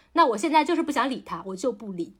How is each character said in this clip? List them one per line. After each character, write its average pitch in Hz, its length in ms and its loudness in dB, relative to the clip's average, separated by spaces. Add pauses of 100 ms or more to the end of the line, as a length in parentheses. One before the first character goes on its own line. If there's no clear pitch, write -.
(120)
那 330 140 6
我 220 100 2
现 269 160 -2
在 311 100 6
就 330 140 0
是 320 60 2
不 302 100 -4
想 269 160 0
理 214 160 -6
他， - 220 -10
我 190 100 -8
就 240 160 -2
不 208 200 -10
理。 170 280 -8